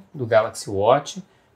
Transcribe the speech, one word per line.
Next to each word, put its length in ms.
do 140
Galaxy 420
Watch. 540